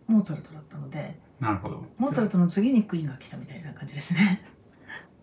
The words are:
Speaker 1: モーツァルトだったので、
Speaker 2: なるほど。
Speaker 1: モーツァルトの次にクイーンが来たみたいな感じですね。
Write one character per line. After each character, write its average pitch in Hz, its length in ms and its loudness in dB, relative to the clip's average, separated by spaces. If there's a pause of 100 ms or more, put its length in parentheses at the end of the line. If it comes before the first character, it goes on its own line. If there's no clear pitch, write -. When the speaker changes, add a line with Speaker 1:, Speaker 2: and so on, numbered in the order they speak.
Speaker 1:
モ 226 120 6
ー 202 40 6
ツ 175 100 -4
ァ - 40 -4
ル - 60 -10
ト - 120 -20
だ 151 60 -16
っ - 40 -18
た - 140 -16
の 139 100 -10
で、 143 320 -10 (180)
Speaker 2:
な 120 120 0
る 101 80 0
ほ - 100 -8
ど。 - 160 -10 (140)
Speaker 1:
モ 254 100 2
ー 285 40 -2
ツ 247 80 0
ァ 226 40 4
ル 202 60 2
ト 185 80 2
の 175 80 8
次 202 260 2
に 220 120 6
ク - 120 -4
イ 165 40 -2
ー - 40 -4
ン - 20 -2
が 135 120 -6
来 - 100 -20
た - 80 -14
み - 80 -12
た - 100 -16
い - 80 -16
な 147 120 -14
感 - 120 -12
じ - 80 -14
で 143 60 -10
す - 140 -4
ね。 185 280 4 (800)